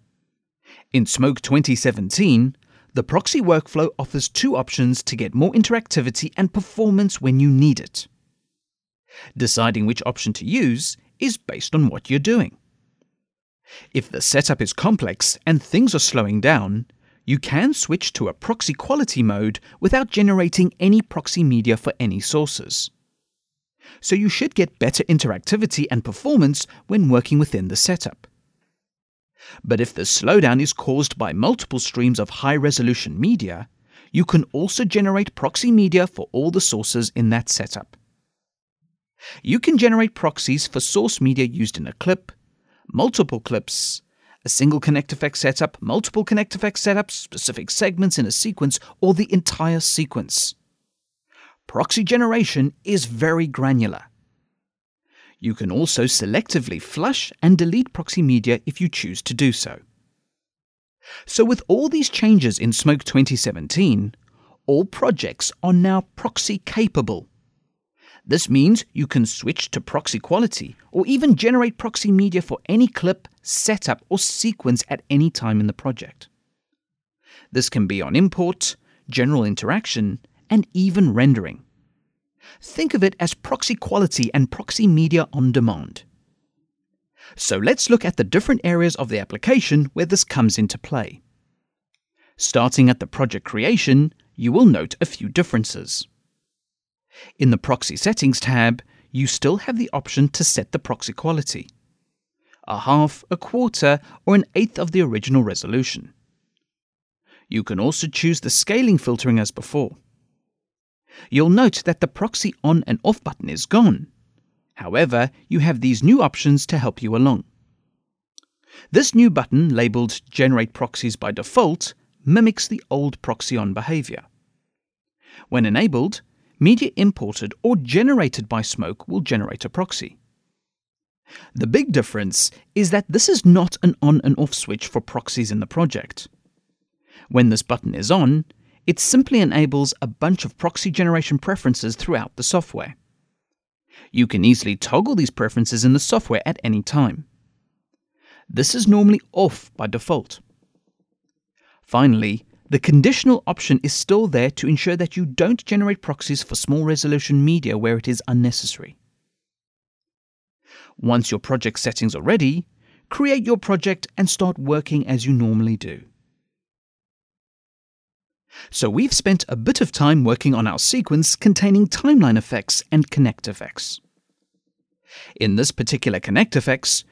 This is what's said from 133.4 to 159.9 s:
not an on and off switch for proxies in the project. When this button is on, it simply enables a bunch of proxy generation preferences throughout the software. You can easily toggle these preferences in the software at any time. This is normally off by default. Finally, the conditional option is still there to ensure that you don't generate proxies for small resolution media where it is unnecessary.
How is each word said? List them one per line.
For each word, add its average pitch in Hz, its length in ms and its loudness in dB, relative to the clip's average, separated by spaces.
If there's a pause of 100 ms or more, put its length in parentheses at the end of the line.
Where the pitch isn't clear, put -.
not 180 360 6
an 180 200 2
on 147 220 4
and 139 140 2
off 147 140 -2
switch - 340 -8
for - 140 -6
proxies 117 500 -6
in 107 100 -2
the 104 60 -6
project. - 640 -4 (1000)
When 123 180 6
this 110 140 2
button - 320 -6
is 101 160 -6
on, 156 340 4 (420)
it 170 140 0
simply 262 400 2
enables 143 600 2
a 139 40 -4
bunch 160 380 -2
of - 140 -12
proxy - 320 -4
generation 165 480 0
preferences 127 580 -2
throughout 123 400 -4
the 123 60 -8
software. - 520 -4 (1200)
You 120 140 2
can 98 180 0
easily 107 320 4
toggle 214 380 -2
these 151 160 0
preferences 117 560 -2
in 127 80 6
the 143 40 4
software 113 460 -2
at - 180 -6
any 107 200 -2
time. 147 420 -2 (1300)
This - 240 0
is 240 120 -2
normally 208 360 6 (100)
off - 460 -2
by - 80 -4
default. 117 540 -6 (1400)
Finally, 113 640 2 (240)
the 120 100 0
conditional 226 680 4
option 147 340 -2
is 143 100 -4
still 208 360 0
there 131 240 0
to - 160 -6
ensure 160 260 0
that 175 220 -4
you 185 100 -2
don't 180 380 0
generate 202 380 -2
proxies 143 380 -6
for - 140 -12
small 151 300 -2
resolution 147 600 0
media 156 320 0
where 117 220 0
it 117 80 -8
is 123 220 -4
unnecessary. - 680 -2 (2000)